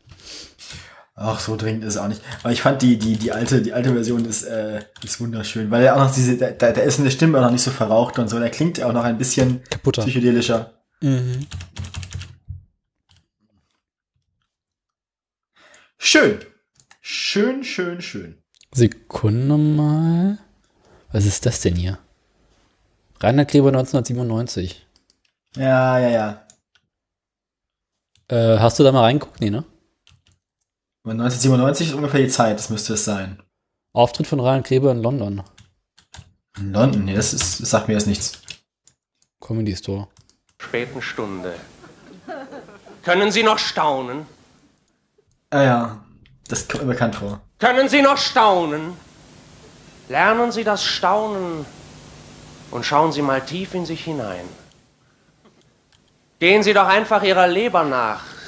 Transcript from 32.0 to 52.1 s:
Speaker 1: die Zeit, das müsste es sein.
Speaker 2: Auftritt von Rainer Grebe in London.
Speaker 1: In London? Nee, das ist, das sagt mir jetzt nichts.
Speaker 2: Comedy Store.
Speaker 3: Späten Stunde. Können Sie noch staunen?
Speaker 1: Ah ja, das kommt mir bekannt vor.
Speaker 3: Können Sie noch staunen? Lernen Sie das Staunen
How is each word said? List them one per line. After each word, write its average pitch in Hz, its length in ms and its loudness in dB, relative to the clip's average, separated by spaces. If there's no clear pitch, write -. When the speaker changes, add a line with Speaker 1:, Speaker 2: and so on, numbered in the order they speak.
Speaker 1:
die 127 80 4
Zeit, 110 300 2
das - 100 -10
müsste 110 260 -4
es - 100 -2
sein. 95 380 -6
Speaker 2:
Auftritt 123 320 2
von 143 120 -2
Rainer 131 240 2
Grebe 131 280 2
in 120 120 0
London. 104 400 -4
Speaker 1:
In 98 140 -6
London? 104 340 2
Nee, 98 80 -2
das - 180 0
ist, - 280 -2
das - 100 -6
sagt 107 180 0
mir 110 60 0
jetzt 104 120 0
nichts. - 340 -4
Speaker 2:
Comedy 110 340 -4
Store. 98 340 -8
Speaker 3:
Späten 120 420 -8
Stunde. 95 540 -8
Können 190 300 2
Sie 220 100 2
noch 220 160 4
staunen? 143 680 -4
Speaker 1:
Ah 139 120 2
ja, 120 420 0
das - 200 -6
kommt - 160 -6
mir 123 80 0
bekannt 113 240 -2
vor. 101 240 -10
Speaker 3:
Können 254 300 2
Sie 277 140 4
noch 277 160 4
staunen? 175 720 0
Lernen 214 420 2
Sie 226 100 -4
das 208 220 -2
Staunen 185 800 -2